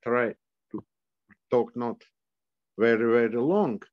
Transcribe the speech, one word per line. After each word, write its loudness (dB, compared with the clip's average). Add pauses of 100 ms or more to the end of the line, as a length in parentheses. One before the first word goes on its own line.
try 0 (380)
to -12 (640)
talk -2
not -8 (760)
very, 2
very 2
long. 0 (100)